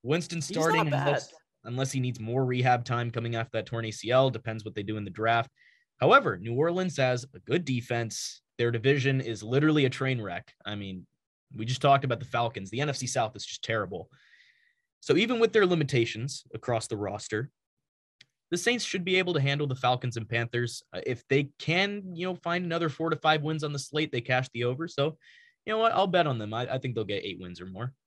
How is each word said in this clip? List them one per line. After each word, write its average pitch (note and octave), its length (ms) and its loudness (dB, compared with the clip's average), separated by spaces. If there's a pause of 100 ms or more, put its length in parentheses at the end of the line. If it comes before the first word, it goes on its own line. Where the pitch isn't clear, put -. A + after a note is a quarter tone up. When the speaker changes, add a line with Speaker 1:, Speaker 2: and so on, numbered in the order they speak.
Speaker 1:
Winston E3+ 340 -2
Speaker 2:
He's C#3+ 80 -4
Speaker 1:
starting E3 400 2
Speaker 2:
not D3 60 0
bad. C#3 160 0
Speaker 1:
unless, C#3+ 260 0 (320)
unless C3 260 -2
he C3+ 80 -2
needs B2 200 -4
more B2 260 0
rehab B2 400 2
time A#2+ 260 -2
coming A#2 240 -4
after A2+ 180 -4
that A2 120 -2
torn A#2 200 -6
A A2 60 -4
C G#2 200 -8
L. C3 180 6
Depends A2 340 -6
what A2 100 -10
they G#2 100 -6
do G#2+ 120 -4
in G#2 80 -4
the G2 60 -8
draft. A#2 400 0 (500)
However, D#3+ 380 6
New A2+ 160 -6
Orleans E3+ 440 0
has B2+ 360 2
a F#2+ 60 -20
good E3 260 -2
defense. A#2 760 -4 (160)
Their A#2+ 140 2
division C3 480 2
is G#2+ 240 -6
literally C#3+ 400 4
a B2+ 60 4
train C3 320 -2
wreck. F2 320 -8 (120)
I G#2 100 -6
mean, F#2+ 300 -10 (480)
we G#2+ 120 -6
just B2+ 160 -4
talked C#3 240 6
about B2 140 -2
the - 60 -10
Falcons. A2+ 440 -4
The A#2 100 -6
N D3 100 -2
F C3+ 80 -4
C B2 100 -6
South A2+ 280 -2
is - 100 -12
just - 180 -12
terrible. G2 460 -4 (920)
So - 160 2
even A3+ 220 2
with A3+ 120 4
their G#3+ 140 6
limitations C3+ 800 0 (100)
across A#2 340 -4
the A2+ 100 -4
roster, G#2+ 520 -4 (1000)
the F3 60 0
Saints A#3 280 0
should F#3+ 180 -4
be F#3 140 2
able F3+ 160 2
to D3 80 2
handle C#3+ 260 2
the B2+ 80 -2
Falcons B2 400 0
and A2 140 -6
Panthers. A#2 540 -2 (100)
Uh, F2+ 120 -8
if B2 220 -4
they C#3 300 2
can, G3 460 -2 (120)
you F3 120 -4
know, F#3 80 -4
find F3 280 -2
another E3+ 240 0
four D#3+ 220 -2
to D#3+ 80 2
five D#3 240 4
wins D#3 220 -2
on D3 100 -4
the C#3 60 -4
slate, D3+ 320 -2
they B2 100 -2
cash B2+ 320 0
the A#2+ 100 -2
over. C3 240 -2
So, D#3 300 -2 (480)
you A3 80 -2
know A3 60 0
what? A3+ 120 4
I'll G3 160 4
bet F3 180 4
on B2+ 140 0
them. G#2+ 140 -4
I, B2 200 -2
I C3 60 0
think B2 160 -4
they'll A2 80 0
get G2 200 -2
eight G2 160 -8
wins F2+ 220 -12
or F#2 60 -12
more. A2 260 -8 (140)